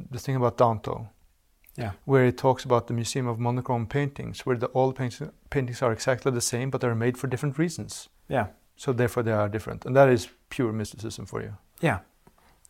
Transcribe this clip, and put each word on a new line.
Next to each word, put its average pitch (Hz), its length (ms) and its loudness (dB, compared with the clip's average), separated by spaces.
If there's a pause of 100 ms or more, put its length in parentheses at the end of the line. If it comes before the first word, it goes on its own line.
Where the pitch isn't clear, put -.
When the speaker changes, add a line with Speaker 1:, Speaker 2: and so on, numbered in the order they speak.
(120)
Speaker 1:
the 123 60 -8
thing 135 180 -2
about 123 200 2
Danto, 113 500 2 (720)
Speaker 2:
Yeah. 113 140 -6 (160)
Speaker 1:
where 135 200 6
he 120 60 4
talks 127 320 2
about 120 220 2
the 120 80 -4
Museum 117 320 -4
of 113 120 -2
Monochrome 120 480 -2
Paintings, 139 600 -4
where 127 120 2
the, 120 160 -2
all 131 180 2
paint-, 131 400 -8 (180)
paintings 123 320 -2
are 120 100 2
exactly 127 400 0
the 120 80 0
same, 127 300 -2
but 127 100 -4
they're 120 140 0
made 123 240 0
for - 120 -6
different 135 280 -4
reasons. 156 500 -6 (200)
Speaker 2:
Yeah. 120 180 0 (300)
Speaker 1:
So - 160 -2
therefore 120 320 2
they 110 100 2
are 104 140 2
different. - 380 -6
And 127 100 2
that 135 120 10
is 123 200 4 (280)
pure 117 160 0
mysticism 107 540 -8
for - 160 -8
you. 104 120 -12 (280)
Speaker 2:
Yeah. 127 160 0 (720)